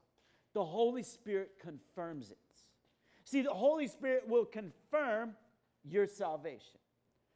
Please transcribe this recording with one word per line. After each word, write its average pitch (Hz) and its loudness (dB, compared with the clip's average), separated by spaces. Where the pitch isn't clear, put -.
the 208 2
Holy 233 2
Spirit 196 -4
confirms 156 -10
it. - -20
See, 269 0
the 285 0
Holy 285 4
Spirit 254 0
will 233 4
confirm 220 -2
your 185 2
salvation. 156 -6